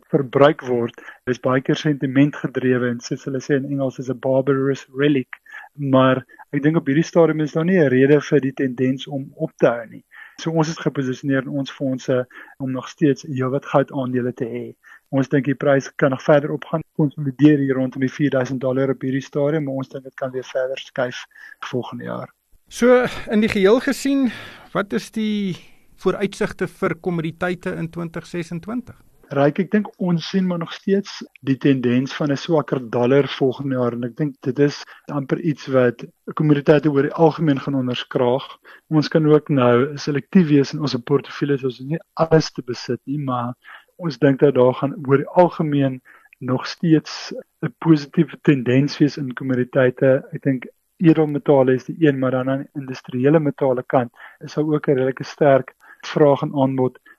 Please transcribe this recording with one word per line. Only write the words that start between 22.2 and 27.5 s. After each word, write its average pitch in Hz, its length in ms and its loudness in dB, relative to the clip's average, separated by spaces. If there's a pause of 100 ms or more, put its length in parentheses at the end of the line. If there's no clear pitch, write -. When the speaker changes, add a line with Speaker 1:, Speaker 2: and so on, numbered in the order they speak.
Speaker 2:
So 247 380 2 (260)
in 214 100 2
die 220 80 2
geheel 208 300 4
gesien, 269 520 -2 (420)
wat 196 200 -4
is - 180 -6
die 208 440 -4 (420)
vooruitsigte 196 720 -4
vir 180 280 -4
kommoditeite 175 800 -6